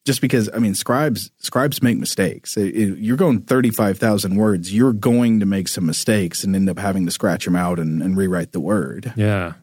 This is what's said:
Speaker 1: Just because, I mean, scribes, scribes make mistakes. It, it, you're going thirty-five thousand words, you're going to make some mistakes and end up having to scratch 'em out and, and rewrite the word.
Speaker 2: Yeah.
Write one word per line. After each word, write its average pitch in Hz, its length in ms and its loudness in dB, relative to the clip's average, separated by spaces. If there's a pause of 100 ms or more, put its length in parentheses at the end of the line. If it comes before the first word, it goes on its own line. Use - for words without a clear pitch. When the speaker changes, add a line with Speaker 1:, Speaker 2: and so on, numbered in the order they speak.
Speaker 1:
Just 135 140 0
because, 127 340 2
I - 60 -4
mean, 107 140 2
scribes, 127 640 -2
scribes 143 460 -2
make 120 140 4
mistakes. - 600 -4
It, 101 180 0
it, 101 220 0
you're 113 200 -2
going 139 240 2
thirty-five 113 580 2
thousand 101 380 0
words, 98 360 0
you're 120 200 4
going 117 480 2
to 98 40 0
make 98 220 0
some - 180 -4
mistakes 90 580 0
and 95 120 0
end 95 140 2
up 85 100 -4
having 95 260 -2
to 85 60 -2
scratch - 340 -2
'em 87 120 0
out 90 200 0
and, 80 240 -2
and 95 160 0
rewrite 90 360 -2
the 87 80 -4
word. 90 540 -4
Speaker 2:
Yeah. 101 480 0